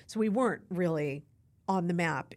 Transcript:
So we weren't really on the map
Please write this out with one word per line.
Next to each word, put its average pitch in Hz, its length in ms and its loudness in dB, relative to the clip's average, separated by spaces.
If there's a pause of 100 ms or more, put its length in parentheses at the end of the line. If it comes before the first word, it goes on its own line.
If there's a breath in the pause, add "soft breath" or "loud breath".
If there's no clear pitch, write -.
So - 140 -8
we 220 100 2
weren't 220 400 2
really 160 520 0 (460)
on 190 180 0
the 180 80 0
map 165 420 -2